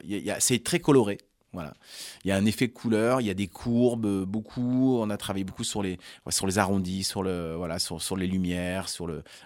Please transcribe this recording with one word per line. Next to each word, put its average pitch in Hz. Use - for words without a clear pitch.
il 80
y 101
a, 98
il 82
y 101
a, 95
c'est 127
très 175
coloré. 123
Voilà. 80
Il 92
y -
a 98
un 101
effet 110
de 113
couleur, 117
il 117
y 101
a 92
des 98
courbes, 117
euh, 98
beaucoup. 123
On 107
a 101
travaillé 98
beaucoup 113
sur 104
les, 92
ouais, -
sur -
les 95
arrondis, 95
sur -
le, 87
voilà, 87
sur, 82
sur -
les 92
lumières, 90
sur -
le, 76